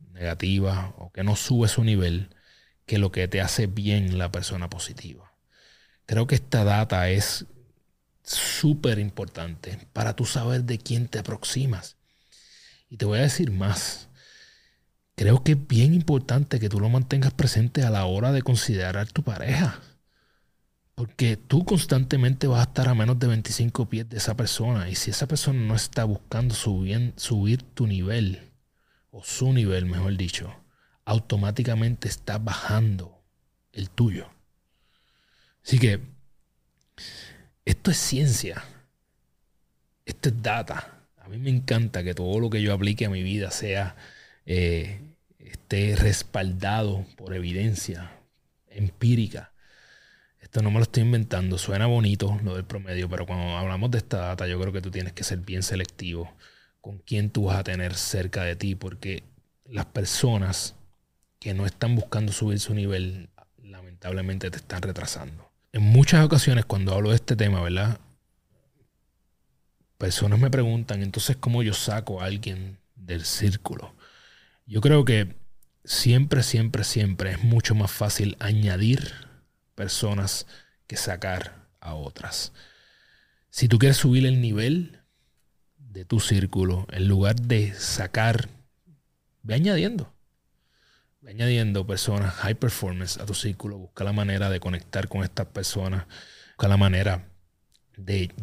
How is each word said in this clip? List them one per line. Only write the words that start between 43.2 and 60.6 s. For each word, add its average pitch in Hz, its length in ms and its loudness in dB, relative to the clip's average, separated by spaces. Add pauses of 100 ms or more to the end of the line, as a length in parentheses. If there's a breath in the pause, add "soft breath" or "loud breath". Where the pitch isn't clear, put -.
vida 95 260 -4
sea, 98 460 -4 (500 loud breath)
eh, 90 540 0 (380)
esté 104 580 -2
respaldado 98 1080 0 (120)
por 95 180 -10
evidencia 90 800 -4 (560)
empírica. 107 840 0 (880 soft breath)
Esto - 200 -4
no 107 100 2
me 104 60 2
lo 117 60 4
estoy 113 220 2
inventando. 101 520 0
Suena 101 300 0
bonito 104 560 2
lo 95 120 -4
del 92 100 -8
promedio, 92 440 -6
pero 90 180 -6
cuando 87 300 -4
hablamos 95 340 -2
de 120 80 0
esta 104 200 -4
data, 90 280 -4
yo 90 140 -4
creo 95 120 -4
que 95 100 -6
tú 92 80 -8
tienes 90 240 -8
que 95 100 -10
ser 92 140 -4
bien 92 240 -6
selectivo 87 720 -8 (460 loud breath)
con 101 160 -14
quién 104 320 -2
tú 104 140 0
vas 95 120 2
a 98 80 -2
tener 90 300 -4
cerca 92 500 -4
de 87 120 -4
ti, 98 180 -4
porque 95 500 -12 (400)
las 104 220 -8
personas 98 880 -2 (680)